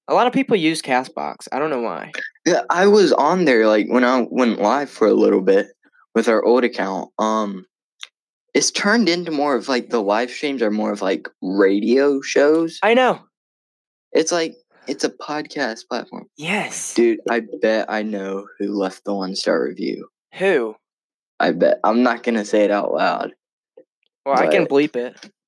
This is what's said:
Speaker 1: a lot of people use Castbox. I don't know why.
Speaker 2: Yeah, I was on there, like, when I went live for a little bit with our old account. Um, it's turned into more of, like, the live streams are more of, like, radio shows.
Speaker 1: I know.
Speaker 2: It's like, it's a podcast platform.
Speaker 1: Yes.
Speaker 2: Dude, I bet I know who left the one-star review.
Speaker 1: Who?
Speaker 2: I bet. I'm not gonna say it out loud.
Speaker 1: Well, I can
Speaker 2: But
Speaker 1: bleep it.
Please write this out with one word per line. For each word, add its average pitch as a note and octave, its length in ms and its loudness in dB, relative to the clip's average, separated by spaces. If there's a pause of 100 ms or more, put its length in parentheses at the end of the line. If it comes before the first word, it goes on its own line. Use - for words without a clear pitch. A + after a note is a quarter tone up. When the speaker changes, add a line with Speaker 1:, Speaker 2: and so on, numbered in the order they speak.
Speaker 1:
a C#3 60 0
lot G#3 120 4
of B3 60 -2
people C4 240 0
use D#3+ 260 0
Castbox. B2 680 -4
I B2+ 80 -6
don't D3+ 120 -4
know B2+ 100 -4
why. F#2+ 320 -8 (340)
Speaker 2:
Yeah, E3+ 240 2
I F3+ 160 2
was G3+ 260 6
on E3+ 320 2
there, A#2 220 4
like, G#2+ 220 4
when B2 160 2
I B2 260 2
went A#2+ 300 0
live B2 300 0
for - 180 0
a G2+ 60 6
little G2+ 260 4
bit F#2+ 260 4 (480)
with A2+ 140 0
our A2 160 2
old B2 200 4
account. F#2+ 540 -4
Um, G#2 460 -4 (920)
it's G#3+ 160 0
turned G#3 380 2
into F3 240 -2
more C#3+ 240 0
of, G#2+ 120 -6
like, B2 200 -2
the A#2 140 0
live G#2+ 280 0
streams C3+ 320 -6
are G#2+ 80 2
more G#2+ 220 -2
of, G#2 100 -8
like, F#2+ 260 -4 (140)
radio G#2+ 760 2
shows. D#3+ 640 0
Speaker 1:
I G#3+ 120 4
know. A#3+ 260 2 (920)
Speaker 2:
It's D#3+ 180 0
like, E3 240 -2 (320)
it's - 180 -8
a B2+ 60 -2
podcast D3 800 -8
platform. - 380 -10 (100)
Speaker 1:
Yes. - 580 -8
Speaker 2:
Dude, A#2 340 2
I A#2 140 -2 (180)
bet A2 300 0
I G#2+ 120 -4
know G2+ 440 -8 (120)
who G2+ 140 -4
left G2 320 -4
the G2+ 100 -4
one-star F#2 500 -4
review. - 440 -8 (260)
Speaker 1:
Who? D3 420 0 (640)
Speaker 2:
I - 120 2
bet. - 300 2
I'm A2+ 200 4
not A#2+ 200 0
gonna A2+ 220 -2
say G#2 200 2
it G2+ 60 2
out G2+ 220 0
loud. - 400 -2 (920)
Speaker 1:
Well, C#3 140 0
I D3+ 100 2
can D#3 160 2
Speaker 2:
But - 60 -4
Speaker 1:
bleep C#3+ 260 2
it. B2 340 -10 (180)